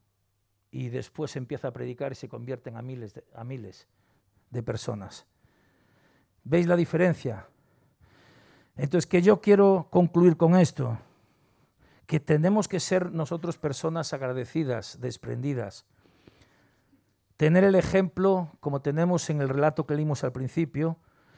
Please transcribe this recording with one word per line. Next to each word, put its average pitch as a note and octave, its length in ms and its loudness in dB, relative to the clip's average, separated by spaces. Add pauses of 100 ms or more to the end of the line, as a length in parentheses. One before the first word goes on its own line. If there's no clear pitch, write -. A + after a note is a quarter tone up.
(720)
y C3 180 -8
después B2+ 480 -10
empieza B2+ 320 -10
a B2 40 -10
predicar B2 400 -10
y B2+ 40 -14
se C3 120 -16
convierten A#2+ 480 -12
a A#2 60 -12
miles B2 320 -14
de, - 100 -20 (100)
a A#2 100 -16
miles A#2 420 -14 (640)
de A#2 120 -8
personas. A2+ 640 -10 (1160)
¿Veis E3+ 240 0
la F3 100 2
diferencia? D#3+ 680 0 (1300)
Entonces, C#3+ 320 -2
que F3 160 2
yo G3+ 180 6
quiero G3 500 6
concluir F3 460 6
con E3+ 200 6
esto, B2+ 420 2 (1120)
que D#3 80 2
tenemos F3+ 480 2
que F#3 100 -4
ser F3+ 320 0
nosotros E3 460 -6
personas D#3+ 560 -6
agradecidas, B2+ 880 -6
desprendidas. A#2+ 840 -8 (1500)
Tener E3+ 260 4
el G3 100 6
ejemplo, F#3 880 0
como C#3 220 -4
tenemos E3 480 0
en D3+ 100 -2
el C#3 80 -2
relato D3 380 0
que D3+ 80 -2
leímos D3+ 280 -2
al B2 100 -4
principio, D3+ 680 -4 (400)